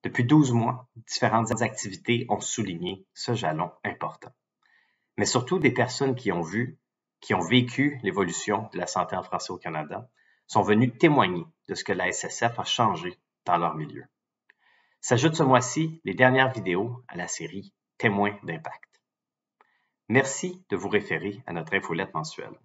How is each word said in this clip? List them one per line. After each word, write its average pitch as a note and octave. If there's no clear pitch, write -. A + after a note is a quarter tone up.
Depuis B2+
douze C#3+
mois, A#2+
différentes A2+
activités A#2+
ont G#2
souligné F2+
ce -
jalon E2+
important. -
Mais G#2
surtout, B2+
des C3+
personnes B2
qui G2
ont E2+
vu, G#2
qui -
ont F2
vécu B2+
l'évolution G2+
de F2+
la F2+
santé F#2
en F2+
français -
au F2+
Canada, D#2+
sont G#2+
venues G#2+
témoigner G2+
de F#2
ce -
que G#2
la F2+
S -
S -
F A#2
a G2+
changé F2+
dans F2
leur E2
milieu. D2+
S'ajoutent C#3+
ce D#3+
mois-ci C3+
les F#2+
dernières B2+
vidéos G2
à -
la F2
série E2+
Témoins G2+
d'impact. -
Merci F3+
de G2
vous F2+
référer G2+
à F2
notre E2+
infolette F#2
mensuelle. D#2